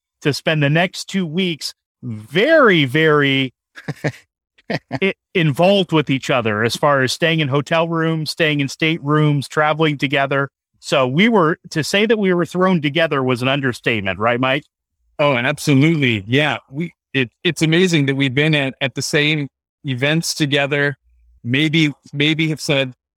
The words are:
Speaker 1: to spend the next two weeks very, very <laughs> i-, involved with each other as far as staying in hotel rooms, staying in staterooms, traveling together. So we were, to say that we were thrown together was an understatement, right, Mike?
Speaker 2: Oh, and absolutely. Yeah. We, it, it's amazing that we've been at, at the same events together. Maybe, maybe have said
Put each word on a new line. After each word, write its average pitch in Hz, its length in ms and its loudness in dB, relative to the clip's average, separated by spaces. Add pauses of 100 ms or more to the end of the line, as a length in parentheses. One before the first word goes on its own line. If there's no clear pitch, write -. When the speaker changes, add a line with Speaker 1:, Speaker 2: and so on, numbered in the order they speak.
(220)
Speaker 1:
to 139 120 0
spend 156 280 -2
the 139 80 2
next 170 360 -2
two 190 200 -4
weeks 165 480 -4 (300)
very, 170 800 2
very 139 680 2 (340)
<laughs> - 160 -10 (960)
i-, 196 120 0 (200)
involved 175 580 2
with 156 180 2
each 135 200 -2
other 113 340 0
as 117 120 0
far 143 260 2
as 131 120 0
staying 165 260 0
in 151 80 0
hotel 160 400 0
rooms, 160 440 -2
staying 151 280 0
in 139 80 -2
staterooms, 151 800 0
traveling 151 500 0
together. 139 520 0 (300)
So 135 280 0
we 165 200 2
were, 180 300 2 (140)
to 151 120 -2
say 208 220 0
that 220 140 2
we 190 140 0
were 175 120 0
thrown 185 360 0
together 147 420 0
was 127 180 0
an 131 60 -2
understatement, 117 720 -4
right, 120 200 0
Mike? 131 240 -2 (560)
Speaker 2:
Oh, 147 140 2
and 120 140 -2
absolutely. 143 800 0
Yeah. 131 300 0 (120)
We, 156 240 -10 (200)
it, 131 180 -2 (120)
it's 170 180 -2
amazing 165 440 2
that 135 100 -2
we've 135 180 -2
been 151 220 2
at, 135 260 -2
at 139 140 -4
the 139 60 -6
same 151 460 -2 (360)
events 143 520 -2
together. 143 600 0 (480)
Maybe, 147 480 0 (220)
maybe 151 360 0
have 151 120 -6
said 135 320 -2 (240)